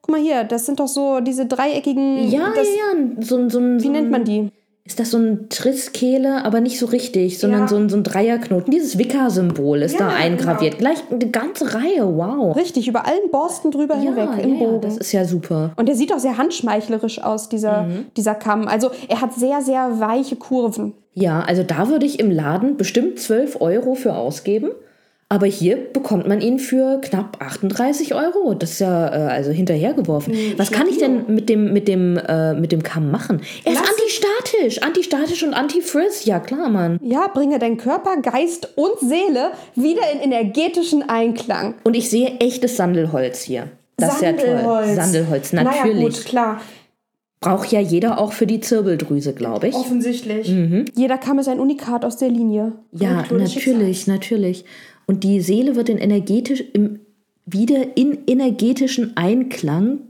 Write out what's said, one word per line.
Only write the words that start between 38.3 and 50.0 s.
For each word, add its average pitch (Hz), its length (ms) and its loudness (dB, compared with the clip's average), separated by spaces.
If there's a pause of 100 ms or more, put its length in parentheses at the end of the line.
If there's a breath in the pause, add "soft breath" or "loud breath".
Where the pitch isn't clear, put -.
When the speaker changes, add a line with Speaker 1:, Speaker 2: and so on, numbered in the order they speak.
Speaker 1:
und 415 320 0
Seele 320 440 0 (240 loud breath)
wieder 311 260 2 (100)
in 285 80 -4 (120)
energetischen 285 760 0
Einklang. 226 760 -2
Speaker 2:
Und 226 120 4
ich - 140 -2
sehe 254 300 0
echtes 247 360 0
Sandelholz 160 680 0
hier. 120 220 -6 (320)
Das - 180 2
ist 302 80 0
ja 330 100 4
toll. 277 140 2
Speaker 1:
Sandelholz. 226 480 2
Speaker 2:
Sandelholz, 160 580 0
Speaker 1:
Naja, 175 160 4
Speaker 2:
natürlich. 240 360 2
Speaker 1:
gut, 233 200 -4
klar. 226 340 0 (800 loud breath)
Speaker 2:
Braucht 190 320 0
ja 214 80 4
jeder 185 400 2
auch 208 140 0
für 226 140 0
die 220 140 0
Zirbeldrüse, 156 720 0
glaub 113 300 -4
ich. 240 120 0
Speaker 1:
Offensichtlich. 240 760 -2